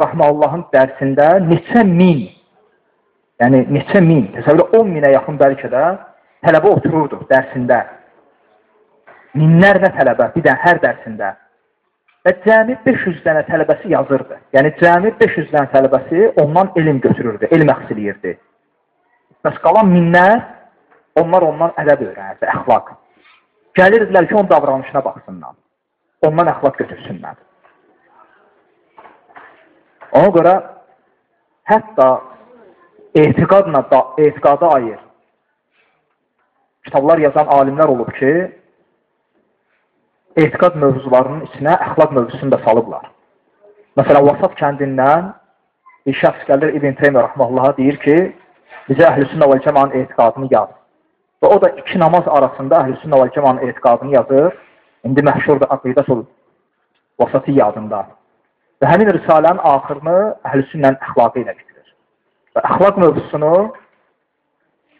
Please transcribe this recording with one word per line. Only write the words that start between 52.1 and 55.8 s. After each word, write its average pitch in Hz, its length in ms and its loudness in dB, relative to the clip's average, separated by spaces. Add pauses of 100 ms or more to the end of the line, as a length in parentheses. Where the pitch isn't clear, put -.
arasında 139 540 0
Əhl-i 131 180 -6
Sünnə 147 200 0
vəl 131 120 0
Cəmaanın 135 320 -2
etiqadını 123 500 -2
yazır. 135 380 2 (520)
İndi 139 200 0
məşhurdur 143 480 0
Aqidatul 131 520 -4 (920)